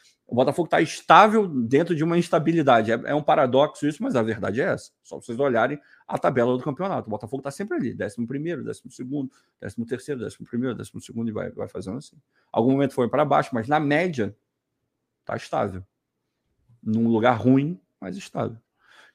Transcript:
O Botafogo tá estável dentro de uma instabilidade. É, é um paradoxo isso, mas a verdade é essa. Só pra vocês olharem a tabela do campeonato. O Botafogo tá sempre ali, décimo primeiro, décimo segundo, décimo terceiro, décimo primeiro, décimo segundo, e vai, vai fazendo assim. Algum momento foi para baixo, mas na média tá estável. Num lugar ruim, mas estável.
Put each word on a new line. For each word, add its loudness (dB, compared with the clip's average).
O -10
Botafogo 2
tá 4
estável 6
dentro 2
de 0
uma 2
instabilidade. 4
É, 0
é -2
um -2
paradoxo 2
isso, -2
mas -4
a 2
verdade -2
é 0
essa. -6
Só -16
pra -16
vocês -6
olharem 0
a -4
tabela 2
do -6
campeonato. -4
O -8
Botafogo -8
tá -10
sempre -8
ali, -4
décimo -6
primeiro, -6
décimo -14
segundo, -8
décimo -8
terceiro, -8
décimo -10
primeiro, -4
décimo -12
segundo, -8
e -10
vai, -6
vai -10
fazendo -10
assim. -20
Algum 2
momento 0
foi 0
para 2
baixo, 0
mas -4
na 2
média -2
tá -6
estável. -4
Num 0
lugar 4
ruim, 2
mas -10
estável. -8